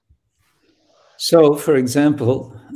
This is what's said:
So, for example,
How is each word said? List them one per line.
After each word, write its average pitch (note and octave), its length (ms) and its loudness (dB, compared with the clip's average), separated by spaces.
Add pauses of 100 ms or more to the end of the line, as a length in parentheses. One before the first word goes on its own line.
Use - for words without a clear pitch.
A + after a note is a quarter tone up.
(1160)
So, D3+ 380 2
for D3 220 -2
example, C3+ 760 -2 (240)